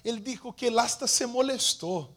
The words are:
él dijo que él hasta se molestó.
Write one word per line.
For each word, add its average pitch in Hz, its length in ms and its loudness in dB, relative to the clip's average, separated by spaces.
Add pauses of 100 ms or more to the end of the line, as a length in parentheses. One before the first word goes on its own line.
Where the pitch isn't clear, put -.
él 214 220 -4
dijo 247 300 -10
que 247 120 -2
él 226 140 2
hasta 247 260 0
se - 180 2
molestó. 233 920 0